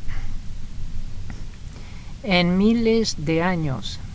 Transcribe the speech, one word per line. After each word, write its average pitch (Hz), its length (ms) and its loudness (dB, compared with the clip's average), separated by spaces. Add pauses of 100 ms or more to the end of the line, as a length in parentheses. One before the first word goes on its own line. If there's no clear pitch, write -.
(2250)
en 180 360 4
miles 226 600 4
de 160 240 2
años 160 580 0 (140)